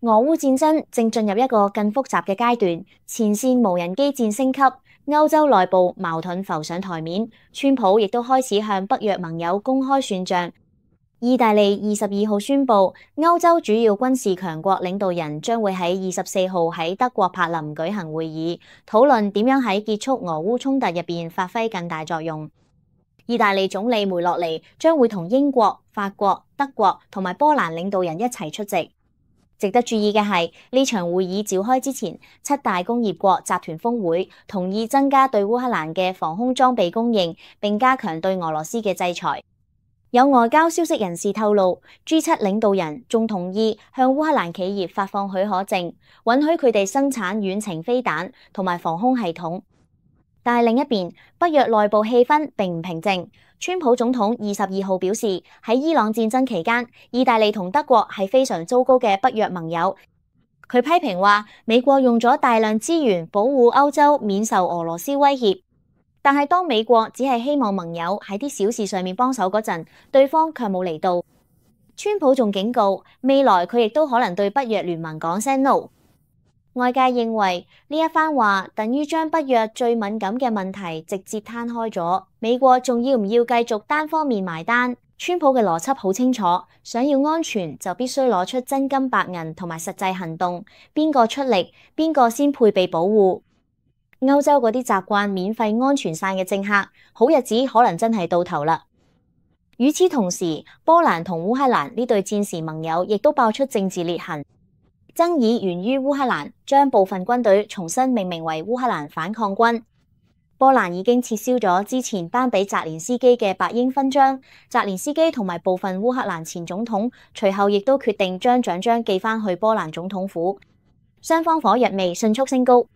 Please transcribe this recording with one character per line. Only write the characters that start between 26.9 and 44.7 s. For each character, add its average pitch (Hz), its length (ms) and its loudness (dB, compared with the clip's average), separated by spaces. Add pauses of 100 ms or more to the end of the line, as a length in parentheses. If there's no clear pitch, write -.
同 196 100 -8
埋 185 140 -6
波 302 180 2
蘭 190 220 0
領 180 160 -6
導 190 100 0
人 170 180 -4
一 214 40 -4
齊 226 280 -6
出 214 120 -10
席。 185 260 -4 (720)
值 202 100 -2
得 226 140 2
注 240 120 -4
意 208 160 0
嘅 208 160 0
係， 175 240 -2 (200)
呢 262 120 2
場 180 300 -2
會 185 100 0
議 190 200 -4
召 190 160 -2
開 247 200 0
之 262 140 -8
前， 180 240 -8 (240)
七 285 220 -2
大 190 180 0
工 233 200 -2
業 202 140 -2
國 185 300 2
集 - 160 -2
團 160 160 -10
峰 233 240 -4
會 175 260 0 (200)
同 185 260 -4
意 220 140 -4
增 269 200 2
加 269 200 4
對 214 180 0
烏 233 160 0
克 254 60 -4
蘭 160 260 -4
嘅 185 180 0
防 170 240 -6
空 247 200 -2
裝 254 200 4
備 190 140 2
供 233 240 -2
應， 175 220 0 (240)
並 208 180 -2
加 254 180 2
強 175 240 -6
對 190 220 -2
俄 165 80 -4
羅 156 140 -4
斯 233 180 -6
嘅 196 140 -2
制 180 180 -4
裁。 156 300 -6 (680)
有 247 200 4
外 233 200 4
交 311 180 4
消 330 160 -2
息 302 140 -2
人 185 180 -4
士 202 160 -4
透 208 220 0
露 185 260 2 (280)
，G 320 120 2
七 311 120 -2
領 214 280 0
導 220 140 2
人 170 340 -4
仲 226 200 0
同 185 260 -6
意 214 240 -2 (180)
向 262 160 2
烏 302 200 0
克 285 40 2
蘭 175 160 -2
企 185 120 -8
業 190 260 -4